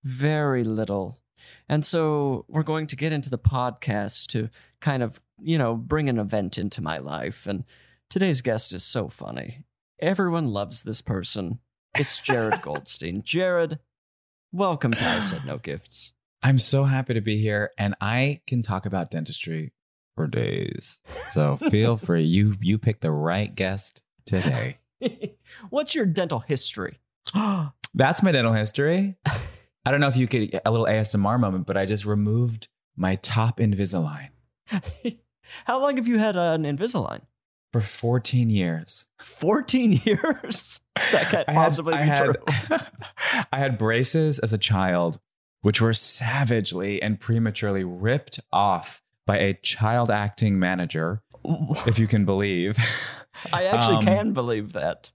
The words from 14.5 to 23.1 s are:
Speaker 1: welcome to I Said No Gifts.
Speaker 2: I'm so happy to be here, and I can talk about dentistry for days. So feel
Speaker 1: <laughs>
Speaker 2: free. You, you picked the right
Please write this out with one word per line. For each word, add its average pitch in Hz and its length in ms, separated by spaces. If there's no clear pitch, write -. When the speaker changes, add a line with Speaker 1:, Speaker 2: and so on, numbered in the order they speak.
Speaker 1:
welcome 175 400
to 113 120
I 233 180
Said 175 220
No - 140
Gifts. - 560
Speaker 2:
I'm 131 160
so 135 240
happy 131 320
to 110 60
be 107 200
here, 104 380
and 101 200
I 127 460
can 123 160
talk 98 240
about 92 240
dentistry 80 640
for - 120
days. - 760
So 73 260
feel 113 400
Speaker 1:
<laughs> - 80
Speaker 2:
free. 85 180
You, 98 380
you 104 160
picked 110 240
the 82 80
right 85 460